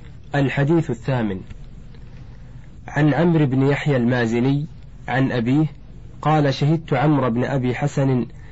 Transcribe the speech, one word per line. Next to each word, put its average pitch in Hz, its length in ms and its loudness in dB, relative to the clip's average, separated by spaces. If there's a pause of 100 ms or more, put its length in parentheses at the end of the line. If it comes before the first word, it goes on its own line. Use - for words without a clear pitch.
(340)
الحديث 143 560 2
الثامن، 110 500 -2 (1500)
عن 147 260 2
عمرو 160 320 4
بن 131 160 2
يحيى 143 340 2
المازني 123 680 2 (420)
عن 127 240 0
أبيه 127 340 2 (560)
قال: 147 320 4
"شهدت 156 400 0
عمرو 135 360 4
بن 120 140 0
أبي 123 300 0
حسن 135 520 0 (260)